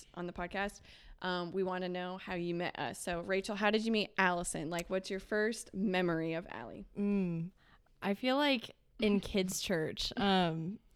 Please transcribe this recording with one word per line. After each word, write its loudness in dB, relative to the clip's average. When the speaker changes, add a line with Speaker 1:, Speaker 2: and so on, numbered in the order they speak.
Speaker 1:
on -4
the -8
podcast, -4
um, -2
we 0
wanna -2
know -4
how -4
you 0
met -2
us. -4
So -2
Rachel, 0
how 4
did 4
you 2
meet 2
Allison? 2
Like, -2
what's -2
your -4
first 0
memory 2
of -6
Allie? -10
Speaker 2:
Mm, 0
I 0
feel 2
like 2
in 6
kids' 0
church, -2
um, 2